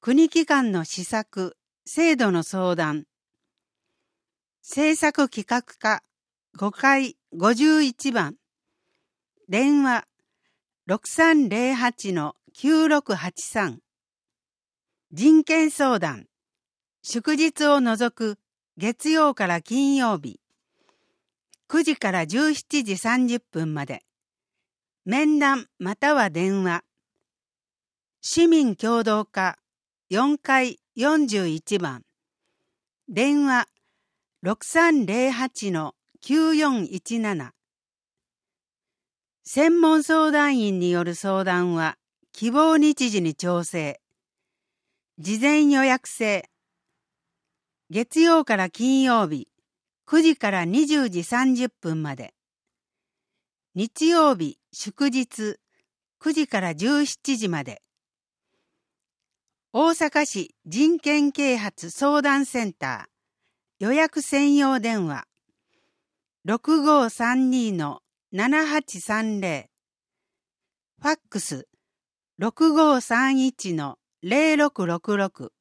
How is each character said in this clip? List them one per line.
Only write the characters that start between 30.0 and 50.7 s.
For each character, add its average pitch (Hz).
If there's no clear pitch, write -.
四 269
階 262
四 294
十 202
一 160
番。 135
電 277
話、 247
六 196
三 320
零 247
八 240
の 156
九 320
四 277
一 226
七。 180
専 330
門 311
相 311
談 294
員 196
に 175
よ 175
る 170
相 190
談 180
は、 160
希 226
望 311
日 294
時 208
に 160
調 175
整。 156
事 185
前 294
予 269
約 254
制。 208
月 226
曜 330
か 220
ら 185
金 262
曜 240
日、 147
九 311
時 320
か 208
ら 180
二 233